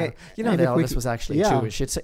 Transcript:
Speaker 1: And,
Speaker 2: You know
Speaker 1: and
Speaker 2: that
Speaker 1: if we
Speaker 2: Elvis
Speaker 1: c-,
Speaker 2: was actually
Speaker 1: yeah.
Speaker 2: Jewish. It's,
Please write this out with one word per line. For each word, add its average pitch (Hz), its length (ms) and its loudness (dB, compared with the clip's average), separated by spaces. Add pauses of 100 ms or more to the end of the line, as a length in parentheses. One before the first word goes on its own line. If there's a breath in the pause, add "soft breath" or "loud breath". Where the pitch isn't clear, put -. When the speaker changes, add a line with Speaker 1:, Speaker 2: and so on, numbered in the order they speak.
Speaker 1:
And, 147 80 -4 (220 loud breath)
Speaker 2:
You 220 80 -4
know 226 80 2
Speaker 1:
and 170 80 2
Speaker 2:
that 170 120 4
Speaker 1:
if 120 40 2
we 165 80 2
Speaker 2:
Elvis 123 60 -2
Speaker 1:
c-, - 60 -2
Speaker 2:
was 120 120 -2
actually 120 320 -2
Speaker 1:
yeah. 185 200 4
Speaker 2:
Jewish. 110 220 -4
It's, 135 220 -4